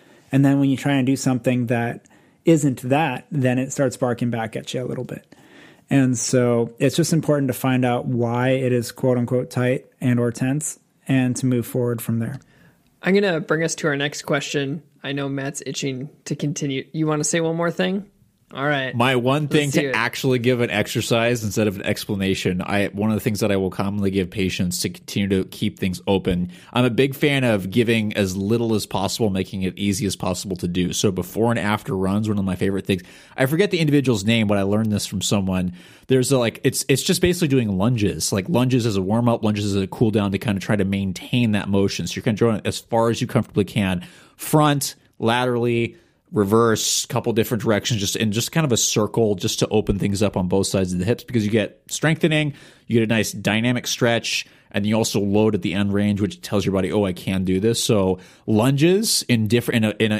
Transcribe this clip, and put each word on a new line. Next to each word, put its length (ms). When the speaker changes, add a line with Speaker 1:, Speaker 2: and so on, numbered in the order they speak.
Speaker 1:
And 120
then 140
when 100
you 80
try 180
and 120
do 80
something 540
that 380
isn't 380
that, 480
then 260
it 160
starts 240
barking 340
back 260
at 180
you 80
a 40
little 180
bit. 320
And 280
so 640
it's 160
just 160
important 380
to 40
find 300
out 220
why 420
it 240
is 180
quote 260
unquote 320
tight 380
and 180
or 140
tense 480
and 300
to 100
move 220
forward 340
from 160
there. 220
Speaker 2:
I'm 140
gonna 240
bring 240
us 140
to 100
our 100
next 260
question. 600
I 60
know 180
Matt's 380
itching 420
to 100
continue. 560
You 160
wanna 160
say 160
one 160
more 160
thing? 360
All 120
right. 280
Speaker 3:
My 220
one 280
Speaker 2:
Let's 100
Speaker 3:
thing 160
to 100
Speaker 2:
do 80
it. 80
Speaker 3:
actually 420
give 220
an 100
exercise 720
instead 260
of 80
an 100
explanation, 760
I, 280
one 220
of 60
the 40
things 200
that 100
I 60
will 140
commonly 400
give 200
patients 500
to 100
continue 380
to 200
keep 300
things 280
open, 440
I'm 120
a 60
big 240
fan 300
of 260
giving 440
as 220
little 380
as 100
possible, 460
making 320
it 160
easy 260
as 120
possible 400
to 120
do. 240
So 180
before 400
and 80
after 380
runs, 320
one 100
of 60
my 120
favorite 280
things, 180
I 80
forget 240
the 80
individual's 460
name, 240
but 100
I 40
learned 300
this 140
from 160
someone. 500
There's 220
a, 80
like, 240
it's, 260
it's 140
just 200
basically 260
doing 300
lunges, 540
like 180
lunges 340
as 120
a 60
warm 280
up, 120
lunges 220
as 120
a 100
cool 240
down 220
to 60
kind 200
of 40
try 140
to 80
maintain 680
that 180
motion. 360
So 100
you're 60
kinda 140
drawing 200
it 100
as 140
far 280
as 140
you 40
comfortably 380
can, 400
front, 580
laterally, 800
reverse, 760
couple 280
different 280
directions, 380
just 160
in 160
just 200
kind 120
of 80
a 40
circle, 580
just 240
to 100
open 300
things 240
up 120
on 140
both 180
sides 260
of 60
the 60
hips, 180
because 220
you 60
get 380
strengthening, 640
you 120
get 40
a 40
nice 260
dynamic 540
stretch, 600
and 160
you 80
also 260
load 340
at 60
the 140
end 180
range, 300
which 180
tells 240
your 80
body, 180
"Oh, 140
I 80
can 320
do 160
this." 240
So 340
lunges 840
in 180
different, 380
in 60
a, 120
in 100
a, 80